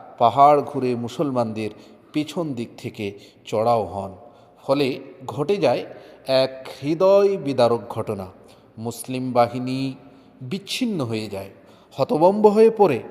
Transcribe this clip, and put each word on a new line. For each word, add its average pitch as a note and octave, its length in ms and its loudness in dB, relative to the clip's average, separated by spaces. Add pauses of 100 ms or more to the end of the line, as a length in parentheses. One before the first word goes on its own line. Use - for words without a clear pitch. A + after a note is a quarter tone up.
(180)
পাহাড় C#3 440 6
ঘুরে B2 320 -4
মুসলমানদের A#2 760 -4 (420)
পিছন D3+ 420 -6
দিক A#2 140 -8 (100)
থেকে G#2 400 -8 (280)
চড়াও A2+ 380 0
হন। F#2+ 300 -10 (520)
ফলে C#3 340 0 (260)
ঘটে D3 300 -2
যায় C#3+ 300 0 (400)
এক C3 420 0 (140)
হৃদয় F#3+ 540 2
বিদারক B2 440 0 (100)
ঘটনা। G2+ 360 -8 (520)
মুসলিম B2+ 540 -8
বাহিনী B2+ 640 0 (460)
বিচ্ছিন্ন F#3 640 -4
হয়ে A2 240 -4
যায়, G2 220 -10 (420)
হতভম্ব F#3+ 540 4
হয়ে A3 240 6
পড়ে। F#3 400 2